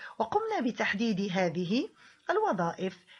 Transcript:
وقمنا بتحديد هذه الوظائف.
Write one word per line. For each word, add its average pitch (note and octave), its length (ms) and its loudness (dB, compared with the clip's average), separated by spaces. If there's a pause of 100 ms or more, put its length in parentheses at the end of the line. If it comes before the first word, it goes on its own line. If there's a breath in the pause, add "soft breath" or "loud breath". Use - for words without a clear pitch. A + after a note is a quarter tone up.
(180 loud breath)
وقمنا G#4 420 0
بتحديد G#3 720 0
هذه F#3 560 0 (420 loud breath)
الوظائف. G3 760 0 (160 loud breath)